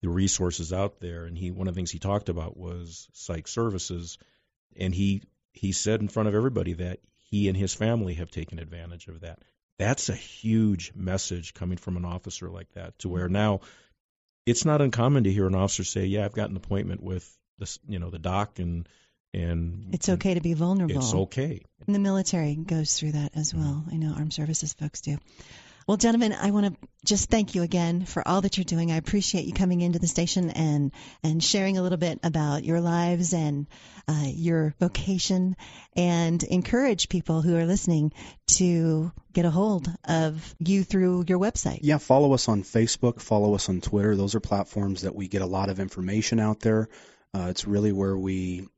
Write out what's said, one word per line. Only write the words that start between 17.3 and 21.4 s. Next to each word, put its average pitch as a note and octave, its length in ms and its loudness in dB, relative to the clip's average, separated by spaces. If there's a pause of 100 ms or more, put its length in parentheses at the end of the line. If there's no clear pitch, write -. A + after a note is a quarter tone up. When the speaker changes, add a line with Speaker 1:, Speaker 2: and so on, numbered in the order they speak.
Speaker 1:
the G2+ 60 -10
s-, - 220 -12
you G2 140 -6
know, E2+ 100 -6
the E2 80 -10
doc, F#2 420 -2
and, E2+ 280 -4 (460)
and E2+ 600 -4
Speaker 2:
It's - 140 -2
okay F#3 280 2
to F3 40 0
be E3+ 140 -2
vulnerable. F3 420 0
Speaker 1:
It's B2 180 -2
okay." - 480 -2 (240)